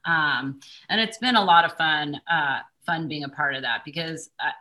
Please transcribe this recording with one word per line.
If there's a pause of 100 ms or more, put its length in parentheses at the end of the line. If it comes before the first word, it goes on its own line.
Um, (300)
and
it's
been
a
lot
of
fun, (100)
uh, (260)
fun
being
a
part
of
that
because, (120)
uh, (100)